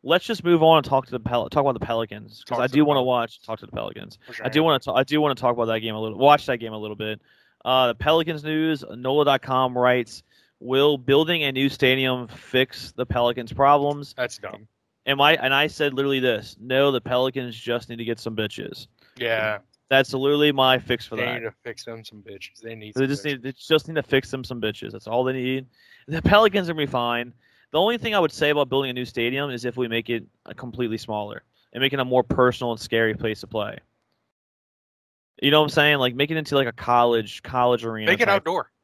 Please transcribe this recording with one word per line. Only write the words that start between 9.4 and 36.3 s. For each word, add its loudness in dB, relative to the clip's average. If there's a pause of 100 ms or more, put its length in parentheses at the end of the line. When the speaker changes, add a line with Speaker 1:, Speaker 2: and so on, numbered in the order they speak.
Speaker 1:
com 0
writes, 0 (360)
"Will 2
building 2
a -2
new 0
stadium 2
fix -4
the -4
Pelicans' -2
problems?" 2
Speaker 2:
That's -8
dumb. -16 (400)
Speaker 1:
Am 2
I, 8
and -2
I 2
said -2
literally -2
this, -2
"No, 2
the -2
Pelicans -2
just -6
need -12
to -8
get -4
some -10
bitches." -8 (300)
Speaker 2:
Yeah. -2 (320)
Speaker 1:
That's 4
literally 2
my 4
fix -4
for -10
Speaker 2:
They -2
Speaker 1:
that. -4
Speaker 2:
need -8
to -10 (100)
fix -14
them -14
some -20
bitches. -20
They -14
need -16
Speaker 1:
They -2
Speaker 2:
some 2
Speaker 1:
just -4
Speaker 2:
bitches. -16
Speaker 1:
need, -6
they -8
just 0
need -10
to 0
fix 0
them -6
some -8
bitches. -6
That's -16
all 0
they 0
need. -4 (420)
The -6
Pelicans 4
are -4
gonna -2
be -10
fine. -2 (380)
The 2
only 2
thing -4
I 4
would 2
say 0
about 2
building 0
a -8
new -6
stadium -2
is -8
if -4
we -4
make -4
it, -2 (220)
uh, -16
completely -6
smaller -10 (300)
and -4
make 2
it -4
a 0
more 2
personal 0
and -6
scary 0
place -6
to -18
play. -8 (1600)
You 2
know 6
what 4
I'm -4
saying? 4
Like, 0
make -2